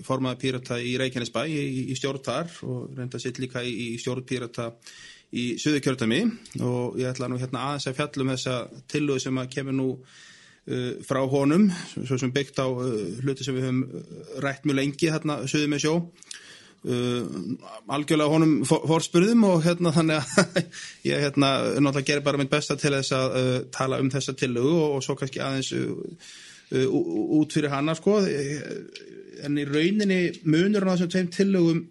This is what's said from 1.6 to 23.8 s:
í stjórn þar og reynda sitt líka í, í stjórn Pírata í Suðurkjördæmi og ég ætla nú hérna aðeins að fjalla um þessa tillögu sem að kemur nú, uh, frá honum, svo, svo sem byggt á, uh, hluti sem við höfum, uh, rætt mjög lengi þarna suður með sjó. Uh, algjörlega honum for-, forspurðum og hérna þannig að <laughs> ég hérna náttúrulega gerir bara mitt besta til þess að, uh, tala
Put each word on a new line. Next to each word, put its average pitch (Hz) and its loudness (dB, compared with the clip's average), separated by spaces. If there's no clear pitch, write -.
í 127 -4
stjórn 135 -4
þar 147 -4
og 123 -6
reynda 127 -8
sitt 127 -6
líka 127 -6
í, 123 -4
í 117 -8
stjórn 127 -4
Pírata 120 -6
í 120 -2
Suðurkjördæmi 131 2
og 123 -2
ég 127 0
ætla 127 -4
nú 123 -4
hérna 127 -6
aðeins 143 -4
að 127 -4
fjalla 143 -2
um 135 0
þessa 127 -4
tillögu 143 0
sem 131 -2
að 127 -8
kemur 135 -4
nú, 131 0
uh, - -10
frá 131 -2
honum, 151 6
svo, - -6
svo 131 0
sem 127 -2
byggt 139 -2
á, 131 0
uh, 123 -2
hluti 131 -4
sem 131 -4
við 131 -2
höfum, 127 2
uh, - -14
rætt 139 -2
mjög 135 2
lengi 147 0
þarna 151 -2
suður 147 0
með 143 -2
sjó. 160 2
Uh, 123 -2
algjörlega 151 2
honum 160 6
for-, 156 4
forspurðum 175 4
og 180 6
hérna 175 4
þannig 156 4
að - 2
<laughs> - -8
ég 143 2
hérna 139 4
náttúrulega 139 2
gerir 147 0
bara 143 2
mitt 139 0
besta 147 0
til 143 2
þess 135 -2
að, 131 0
uh, 127 2
tala 131 0